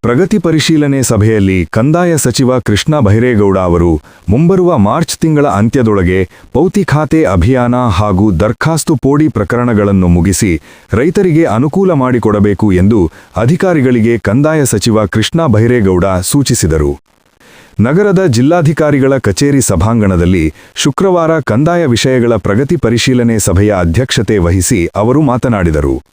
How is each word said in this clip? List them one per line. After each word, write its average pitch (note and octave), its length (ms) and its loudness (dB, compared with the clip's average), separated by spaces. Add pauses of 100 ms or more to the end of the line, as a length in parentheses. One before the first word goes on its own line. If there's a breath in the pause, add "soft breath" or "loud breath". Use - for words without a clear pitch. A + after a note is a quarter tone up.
ಪ್ರಗತಿ D#3 360 0
ಪರಿಶೀಲನೆ D3 640 0
ಸಭೆಯಲ್ಲಿ G2+ 680 0
ಕಂದಾಯ D#3+ 460 0
ಸಚಿವ B2+ 420 0
ಕೃಷ್ಣ A2+ 400 -2
ಬೈರೇಗೌಡ G#2 580 2
ಅವರು F2 440 0 (280 loud breath)
ಮುಂಬರುವ E3+ 480 2
ಮಾರ್ಚ್ A#2+ 420 0
ತಿಂಗಳ D3+ 280 0
ಅಂತ್ಯದೊಳಗೆ G2 840 0 (240 loud breath)
ಪೌತಿ F#3 300 0
ಖಾತೆ D#3 400 0
ಅಭಿಯಾನ A#2+ 520 0
ಹಾಗೂ G#2 560 0
ದರ್ಖಾಸ್ತು C3 640 -2
ಪೋಡಿ D3 320 0
ಪ್ರಕರಣಗಳನ್ನು G#2 800 0
ಮುಗಿಸಿ F2 540 0 (320 loud breath)
ರೈತರಿಗೆ E3 520 0
ಅನುಕೂಲ D3 460 0
ಮಾಡಿಕೊಡಬೇಕು A2 800 0
ಎಂದು F#2 400 2 (260 loud breath)
ಅಧಿಕಾರಿಗಳಿಗೆ B2+ 800 0
ಕಂದಾಯ C#3+ 480 0
ಸಚಿವ G#2+ 400 0
ಕೃಷ್ಣ C3+ 400 -2
ಬೈರೇಗೌಡ G#2 600 2
ಸೂಚಿಸಿದರು. F2+ 960 -2 (800 loud breath)
ನಗರದ F#3 460 2
ಜಿಲ್ಲಾಧಿಕಾರಿಗಳ C#3+ 920 2
ಕಚೇರಿ C#3 440 0
ಸಭಾಂಗಣದಲ್ಲಿ F#2+ 920 0 (220 loud breath)
ಶುಕ್ರವಾರ E3 640 0
ಕಂದಾಯ D#3 460 0
ವಿಷಯಗಳ A#2+ 500 0
ಪ್ರಗತಿ A2+ 400 -2
ಪರಿಶೀಲನೆ A#2 640 0
ಸಭೆಯ G2+ 400 0
ಅಧ್ಯಕ್ಷತೆ G#2 580 -2
ವಹಿಸಿ F2+ 480 0 (100)
ಅವರು A#2+ 260 0
ಮಾತನಾಡಿದರು. F2 800 -2 (120)